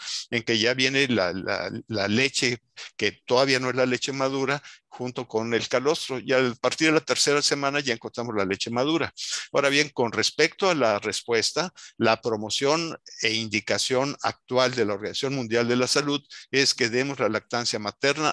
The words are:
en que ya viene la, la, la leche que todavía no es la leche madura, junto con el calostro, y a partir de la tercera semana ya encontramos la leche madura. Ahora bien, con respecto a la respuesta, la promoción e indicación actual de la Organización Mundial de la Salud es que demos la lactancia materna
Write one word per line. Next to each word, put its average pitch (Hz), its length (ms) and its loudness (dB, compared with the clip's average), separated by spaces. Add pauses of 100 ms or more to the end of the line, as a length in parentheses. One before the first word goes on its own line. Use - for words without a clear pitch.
(300)
en 117 140 -2
que 117 140 2
ya 110 160 4
viene 131 340 2
la, 95 260 2
la, 92 360 -4 (180)
la 101 200 -2
leche 123 540 0 (360)
que 104 140 0
todavía 131 480 2
no 127 100 0
es 123 60 -2
la 127 100 2
leche 123 260 -2
madura, 135 500 -2 (260)
junto 123 400 -8
con 113 260 -2
el 113 140 0
calostro, 135 520 -2
y 127 140 -2
a 131 260 2
partir 143 280 0
de 160 60 4
la 156 60 4
tercera 143 420 2
semana 143 380 0
ya 135 140 -2
encontramos 117 420 -6
la 101 100 2
leche 98 260 -2
madura. 139 420 0 (380)
Ahora 139 180 2
bien, 147 200 2
con 117 220 -2
respecto 151 580 0
a 175 60 2
la 110 240 2
respuesta, 117 720 -2 (260)
la 113 240 2
promoción 139 760 -2 (240)
e 113 120 0
indicación 113 880 -2
actual 123 540 0
de 120 100 2
la 101 80 -2
Organización 104 420 -4
Mundial 117 320 0
de 120 80 2
la 123 120 2
Salud 143 340 0 (300)
es 135 220 4
que 120 160 0
demos 131 300 -2
la 113 100 2
lactancia 113 500 -4
materna 139 540 0